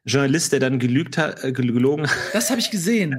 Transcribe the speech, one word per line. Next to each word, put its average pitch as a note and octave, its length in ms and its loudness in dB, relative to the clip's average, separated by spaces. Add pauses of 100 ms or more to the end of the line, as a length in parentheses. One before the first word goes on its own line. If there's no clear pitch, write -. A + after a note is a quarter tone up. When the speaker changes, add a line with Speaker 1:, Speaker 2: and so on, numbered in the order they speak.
Speaker 1:
Journalist, C#3 480 2
der C#3 80 2
dann C3 200 2
gelügt B2+ 380 0
hat, D#3 240 -2
äh, C3+ 120 -2
gel-, B2 180 0
gelogen C#3 340 2
hat? - 120 -2 (160)
Speaker 2:
Das A#3 180 0
hab C4+ 80 0
ich - 100 -2
gesehen, F#3 500 0